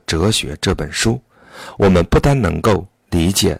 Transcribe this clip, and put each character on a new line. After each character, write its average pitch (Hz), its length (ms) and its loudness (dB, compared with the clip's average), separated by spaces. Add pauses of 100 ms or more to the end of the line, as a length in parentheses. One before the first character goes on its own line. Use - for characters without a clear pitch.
哲 82 240 0
学》 73 320 -4
这 95 140 0
本 76 160 -8
书， 117 300 -2 (560)
我 98 120 4
们 90 160 4
不 - 140 2
但 143 200 2
能 82 220 -2
够 95 240 0 (240)
理 87 220 0
解 87 280 -2